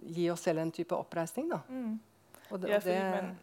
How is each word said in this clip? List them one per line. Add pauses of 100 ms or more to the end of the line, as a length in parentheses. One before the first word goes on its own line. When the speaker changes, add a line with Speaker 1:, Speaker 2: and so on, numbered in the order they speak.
Speaker 1:
gi
oss
selv
en
type
oppreisning,
da. (100)
Speaker 2:
Mm. (560)
Speaker 1:
Og
det,
Speaker 2:
Ja,
Speaker 1:
og
Speaker 2:
fordi
Speaker 1:
det
Speaker 2:
man, (120)